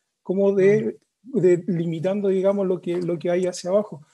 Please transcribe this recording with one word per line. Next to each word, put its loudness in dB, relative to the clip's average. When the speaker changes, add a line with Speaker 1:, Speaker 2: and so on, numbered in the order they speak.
Speaker 1:
como 2
de, 2
Speaker 2:
Mm. -2
Speaker 1:
de 4
limitando, -2
digamos, 0
lo -2
que, -4
lo -4
que -4
hay 0
hacia -6
abajo. -2